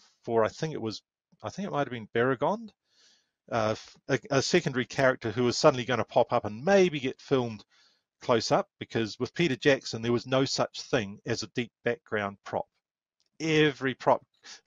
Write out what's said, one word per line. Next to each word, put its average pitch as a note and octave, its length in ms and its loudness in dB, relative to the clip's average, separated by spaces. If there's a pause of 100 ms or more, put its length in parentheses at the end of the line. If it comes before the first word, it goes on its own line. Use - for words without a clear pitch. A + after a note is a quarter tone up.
(240)
for, A2+ 200 0
I G#2+ 60 0
think D#3+ 240 -6
it A2+ 80 -8
was, A2 200 -8 (400)
I G#2+ 80 -10
think F#3+ 200 -8
it - 20 -10
might C#3+ 160 -2
have - 20 -12
been A#2+ 240 -10
Beregond, C#3+ 580 0 (800)
uh, A2 220 0
f-, - 240 -10 (140)
a, C3+ 100 2 (100)
a C3+ 120 2
secondary C3+ 440 0
character B2+ 460 0
who A#2+ 140 0
was A#2 120 0
suddenly C3 280 4
gonna A#2+ 180 0
pop - 300 2
up B2 100 0
and G#2+ 220 -10
maybe F3+ 340 4
get B2+ 220 -6
filmed A#2+ 420 -2 (580)
close A#2 300 0
up, E3+ 260 2
because A2+ 400 -6
with B2 160 -6
Peter D#3+ 220 0
Jackson, B2+ 480 0
there A#2 80 0
was A#2+ 160 -2
no C3 180 2
such - 380 -4
thing G#2 420 -4
as A#2+ 160 -4
a G#2+ 140 -10
deep A#2+ 160 -4 (120)
background G#2 640 -4
prop. - 220 -6 (720)
Every D3+ 560 0
prop, - 280 2 (440)